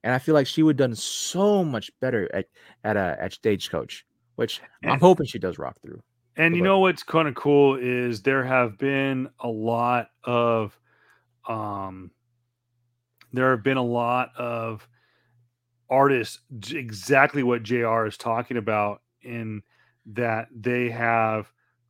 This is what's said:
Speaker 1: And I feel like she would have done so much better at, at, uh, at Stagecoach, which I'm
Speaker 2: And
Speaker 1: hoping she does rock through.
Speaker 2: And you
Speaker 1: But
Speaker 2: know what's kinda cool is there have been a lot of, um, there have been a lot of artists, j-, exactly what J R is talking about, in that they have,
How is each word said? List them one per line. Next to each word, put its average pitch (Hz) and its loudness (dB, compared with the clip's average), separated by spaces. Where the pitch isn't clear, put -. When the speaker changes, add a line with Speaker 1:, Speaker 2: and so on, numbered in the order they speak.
Speaker 1:
And 117 -2
I 127 2
feel 160 0
like 139 4
she - 0
would 151 4
have 131 4
done 113 -4
so 196 0
much 127 -4
better 120 -2
at, 95 -4
at, 107 0
uh, 90 0
at 92 -8
Stagecoach, - -4
which - -6
I'm 117 0
Speaker 2:
And 135 2
Speaker 1:
hoping 170 6
she - -10
does 90 -6
rock 67 -10
through. - -18
Speaker 2:
And 165 2
you 175 2
Speaker 1:
But - 2
Speaker 2:
know 190 4
what's 185 2
kinda 156 0
cool 143 4
is 123 -2
there 135 2
have 123 0
been 135 -2
a - -6
lot 117 -2
of, 117 0
um, 98 -8
there 131 2
have 117 0
been 135 2
a 127 -2
lot 120 -2
of 113 -8
artists, 131 2
j-, 117 -10
exactly 135 2
what 120 2
J 117 -2
R 113 0
is 104 -8
talking 117 -4
about, 104 -2
in 110 -10
that 113 -4
they 123 -2
have, 113 0